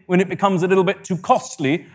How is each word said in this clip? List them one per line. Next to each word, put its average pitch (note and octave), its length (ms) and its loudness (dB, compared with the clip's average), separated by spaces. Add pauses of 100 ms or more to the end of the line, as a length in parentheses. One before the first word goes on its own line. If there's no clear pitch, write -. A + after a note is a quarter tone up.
when F3+ 120 2
it F#3 80 2
becomes F#3 360 0
a F#3 40 0
little F#3+ 160 4
bit G3 200 -2
too F#3 140 -6
costly, D3 760 -2